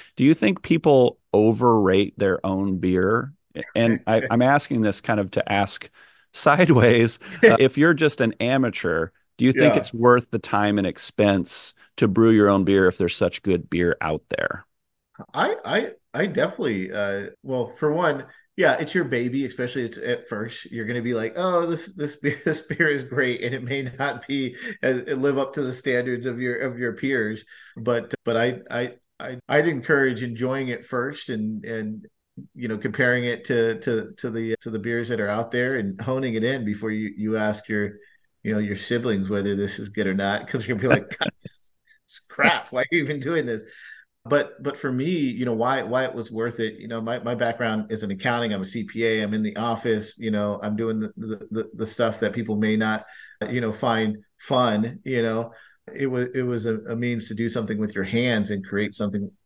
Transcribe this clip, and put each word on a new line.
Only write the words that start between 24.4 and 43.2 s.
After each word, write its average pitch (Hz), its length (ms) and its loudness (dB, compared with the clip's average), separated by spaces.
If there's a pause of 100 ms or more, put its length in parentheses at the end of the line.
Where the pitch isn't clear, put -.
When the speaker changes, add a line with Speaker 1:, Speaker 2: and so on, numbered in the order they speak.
Speaker 2:
as, 127 240 0
live 139 320 0
up 135 160 -2
to 147 80 -4
the 127 100 -4
standards 123 540 -2
of 120 140 -6
your, 123 200 -4
of 123 180 -6
your 120 160 -4
peers. 110 500 -2 (320)
But, 117 380 -2 (100)
but 113 120 0
I, 123 220 0 (120)
I, 123 240 -6 (260)
I, 127 180 -12 (100)
I'd 156 200 2
encourage 131 540 0
enjoying 127 460 -4
it 120 180 -8
first 131 420 -8
and, 107 360 -6
and, 110 420 -8 (480)
you 123 140 -8
know, 110 100 -4
comparing 123 460 0
it 120 220 -4
to, 113 340 0
to, 113 380 -4
to 123 120 -8
the, 113 320 -4
to 117 80 -10
the 110 80 -6
beers 117 300 -4
that 113 120 -2
are 101 80 -2
out 107 240 -2
there 123 260 0
and 98 220 -4
honing 131 340 -2
it 110 100 -2
in 127 200 -2
before 104 260 -4
you, 107 260 -4
you 107 200 -2
ask 107 320 -2
your, 104 240 -2 (500)
you 110 100 -2
know, 107 60 0
your 101 180 -2
siblings 107 540 -2
whether 101 260 -2
this 101 220 -4
is 107 120 -10
good 104 180 -4
or 95 60 0
not, 98 340 -2
'cause 113 180 -4
you're 123 100 -2
gonna 117 180 2
be - 60 0
like, - 100 -16
Speaker 1:
<laughs> - 80 -16
Speaker 2:
"God, - 120 -4 (120)
this - 280 -20 (380)
is - 200 -20
crap. 147 440 0
Why 123 100 0
are - 80 -2
you 165 140 0
even 143 160 -6